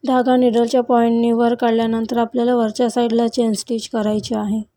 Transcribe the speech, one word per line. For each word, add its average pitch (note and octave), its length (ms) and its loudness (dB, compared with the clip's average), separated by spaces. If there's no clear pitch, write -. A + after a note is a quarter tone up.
धागा B3+ 320 2
निडलच्या A#3+ 460 2
पॉइंटने A#3 500 2
वर A#3 240 2
काढल्यानंतर A3+ 600 -2
आपल्याला A#3+ 380 0
वरच्या A3+ 340 0
साईडला A#3 380 0
चेन A3+ 260 0
स्टिच A3+ 360 -6
करायची G#3+ 460 -2
आहे. G#3+ 260 -2